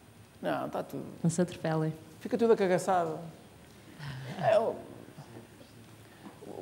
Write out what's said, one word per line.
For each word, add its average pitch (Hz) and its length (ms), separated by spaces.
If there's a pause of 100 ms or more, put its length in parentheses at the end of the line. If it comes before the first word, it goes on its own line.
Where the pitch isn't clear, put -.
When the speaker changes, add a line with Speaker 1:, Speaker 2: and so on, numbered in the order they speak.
(400)
Speaker 1:
Não, 139 280
está - 160
tudo. - 220 (180)
Speaker 2:
Não 170 60
se 160 120
atropelem. 160 520 (260)
Speaker 1:
Fica - 180
tudo 226 160
acagaçado. 180 680 (1200)
É, 156 180
o-, 214 160 (1900)